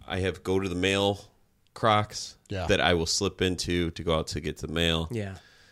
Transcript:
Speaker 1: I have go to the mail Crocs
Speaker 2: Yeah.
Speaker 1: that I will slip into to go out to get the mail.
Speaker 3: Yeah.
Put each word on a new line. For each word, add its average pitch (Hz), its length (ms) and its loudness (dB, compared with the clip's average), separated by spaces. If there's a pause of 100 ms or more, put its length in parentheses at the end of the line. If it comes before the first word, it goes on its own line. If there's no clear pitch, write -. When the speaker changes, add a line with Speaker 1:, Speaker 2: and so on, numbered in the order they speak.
Speaker 1:
I 92 140 -4
have 92 240 -2
go 95 160 2
to 98 80 0
the 87 80 -2
mail 98 440 2 (540)
Crocs - 640 0 (120)
Speaker 2:
Yeah. 92 200 -4
Speaker 1:
that 92 120 4
I 85 140 4
will 82 120 2
slip - 360 -2
into 87 500 0
to - 120 -10
go 85 140 2
out 80 100 -4
to 78 120 -6
get 73 180 -6
the 80 100 -8
mail. 82 420 0
Speaker 3:
Yeah. 101 240 -6 (380)